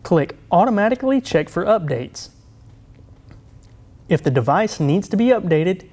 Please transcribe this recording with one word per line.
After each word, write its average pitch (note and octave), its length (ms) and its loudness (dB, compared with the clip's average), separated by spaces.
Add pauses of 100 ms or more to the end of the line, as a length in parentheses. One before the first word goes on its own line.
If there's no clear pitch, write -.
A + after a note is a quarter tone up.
Click D3+ 340 0 (160)
Automatically A#3+ 680 2
Check D#3 260 -2
for - 160 -4
Updates. D3 640 -2 (1800)
If E3 140 0
the D3 80 0
device C#3+ 480 0
needs D#3+ 300 0
to G#3+ 60 -2
be A#3 120 2
updated F#3 640 0